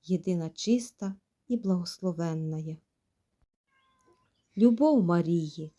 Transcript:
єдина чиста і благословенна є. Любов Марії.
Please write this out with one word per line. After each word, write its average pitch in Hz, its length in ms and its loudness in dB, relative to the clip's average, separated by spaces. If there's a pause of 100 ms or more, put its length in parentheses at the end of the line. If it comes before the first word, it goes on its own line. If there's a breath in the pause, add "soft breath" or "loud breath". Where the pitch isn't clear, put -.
єдина 170 460 -4
чиста 220 640 -4 (320)
і 240 100 -2
благословенна 170 1000 -4
є. 156 200 -8 (1800)
Любов 240 460 6
Марії. 165 760 0